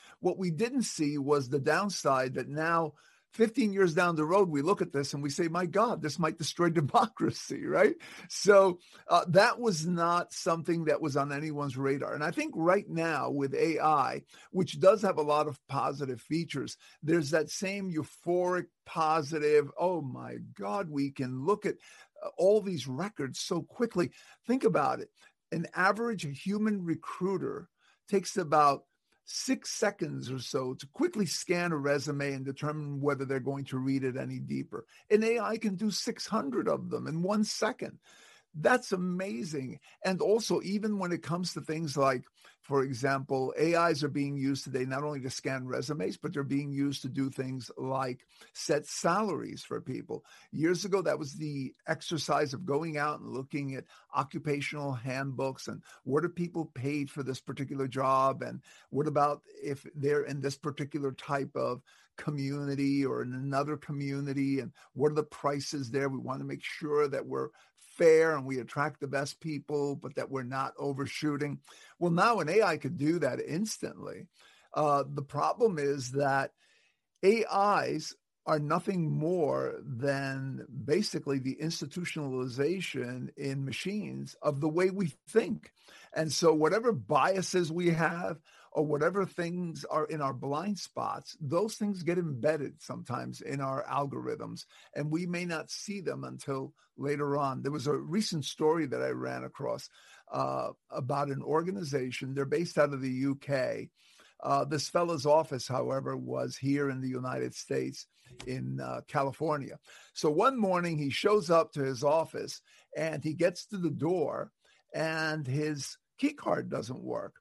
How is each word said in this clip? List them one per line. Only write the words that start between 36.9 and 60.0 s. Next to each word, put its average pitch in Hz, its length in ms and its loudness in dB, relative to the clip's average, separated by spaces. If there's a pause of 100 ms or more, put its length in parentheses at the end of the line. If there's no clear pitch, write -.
them 123 160 -4
in 160 160 -2
one 208 200 2
second. - 560 -4 (560)
That's 233 380 2
amazing. 180 840 -4 (260)
And 190 160 0
also, 190 420 4
even 202 360 0
when 180 120 -2
it 165 120 -2
comes 170 320 -2
to 151 80 -8
things 156 340 -4
like 135 280 4 (400)
for 139 180 2
example, 135 760 0
A 165 160 4 (160)
Is 147 120 0
are 147 60 0
being 143 300 -2
used 135 260 0
today 131 220 -2
not 135 180 -4
only 147 160 -4
to 131 80 -6
scan 131 380 -6
resumes, 143 500 -4
but 147 160 -8
they're 143 100 -4
being 143 300 -2
used 139 300 -2
to 131 80 -6
do 135 180 -2
things 131 480 -6
like 131 440 -4 (340)
set - 320 0
salaries 170 760 0
for - 200 -6
people. 113 420 -8 (260)
Years 170 360 0
ago, 190 160 0
that 151 160 0
was 147 160 -8
the 147 400 -6 (120)
exercise 147 680 0
of - 100 -8
going 151 320 -2
out 147 240 -2
and 117 140 -12
looking 135 400 -6
at 127 100 -10 (300)
occupational 143 800 -4
handbooks 131 720 -4
and 107 140 -8 (220)
what 147 200 0
are 175 60 0
people 170 440 -4
paid 143 360 -4
for 143 120 -8
this 127 160 -4
particular 135 480 -6
job, 131 540 2
and 123 220 -8 (260)
what 143 180 0
about 147 360 2 (200)
if 139 320 -6
they're 147 300 2